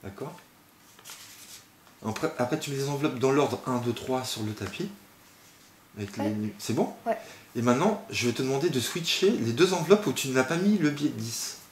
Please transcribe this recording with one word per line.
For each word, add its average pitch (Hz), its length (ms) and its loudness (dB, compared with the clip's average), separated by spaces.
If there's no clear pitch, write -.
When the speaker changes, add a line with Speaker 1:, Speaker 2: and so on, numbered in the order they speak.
Speaker 1:
D'accord ? 131 340 -12
Après, 107 320 -4
après, 151 220 0
tu - 100 -8
mets 139 60 -4
les 139 140 -2
enveloppes 143 280 0
dans 131 140 4
l'ordre 135 340 2
un, 127 120 0
deux, 120 160 0
trois 127 320 -2
sur 113 180 -6
le 107 80 -4
tapis. 110 380 -6
Avec 104 220 -8
les 135 60 -4
Speaker 2:
Ouais. 107 80 0
Speaker 1:
nu-, 107 260 -4
c'est - 160 -4
bon ? 175 200 2
Speaker 2:
Ouais. 226 120 0
Speaker 1:
Et 123 60 -2
maintenant, 143 480 4
je 107 180 0
vais 117 60 2
te - 80 -2
demander 135 280 2
de 135 120 2
switcher 175 500 2
les 117 220 0
deux 180 200 4
enveloppes 180 320 4
où 135 60 0
tu 131 180 -2
n'as 131 140 4
pas 165 140 0
mis 202 200 4
le 156 120 4
billet 143 220 0
de 117 80 -6
dix. - 400 -6